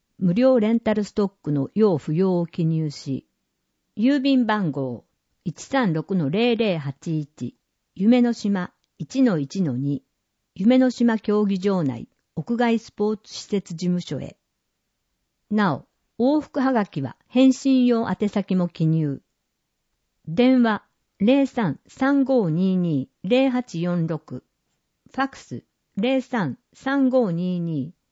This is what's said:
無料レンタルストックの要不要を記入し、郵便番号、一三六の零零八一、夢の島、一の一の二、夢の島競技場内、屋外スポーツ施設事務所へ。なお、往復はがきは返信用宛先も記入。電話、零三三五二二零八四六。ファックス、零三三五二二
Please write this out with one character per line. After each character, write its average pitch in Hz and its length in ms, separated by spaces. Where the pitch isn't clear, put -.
無 180 160
料 254 260
レ 214 140
ン 233 60
タ 220 140
ル 214 100
ス 196 100
ト 208 140
ッ - 40
ク 151 80
の 139 240
要 202 220
不 151 160
要 185 260
を 170 60
記 165 200
入 160 240
し、 - 380
郵 269 220
便 262 260
番 208 260
号、 131 340
一 - 200
三 240 300
六 160 220
の 156 140
零 233 260
零 214 220
八 156 420
一、 135 380
夢 233 260
の 240 120
島、 202 400
一 262 260
の 202 160
一 147 220
の 147 140
二、 139 280
夢 226 220
の 254 120
島 233 300
競 208 260
技 196 140
場 190 240
内、 120 240
屋 233 220
外 233 220
ス - 120
ポ 208 220
ー 214 80
ツ - 120
施 - 100
設 196 300
事 165 140
務 180 140
所 139 180
へ。 - 180
な 202 360
お、 269 200
往 302 40
復 - 180
は 262 140
が 214 120
き - 160
は 131 160
返 262 260
信 262 320
用 233 240
宛 208 200
先 196 260
も 180 120
記 - 180
入。 156 360
電 247 360
話、 214 200
零 269 260
三 202 420
三 277 360
五 247 260
二 185 260
二 170 340
零 254 280
八 240 300
四 175 260
六。 151 360
フ - 100
ァ - 40
ッ - 40
ク - 80
ス、 - 260
零 254 240
三 190 360
三 269 360
五 247 220
二 180 280
二 160 340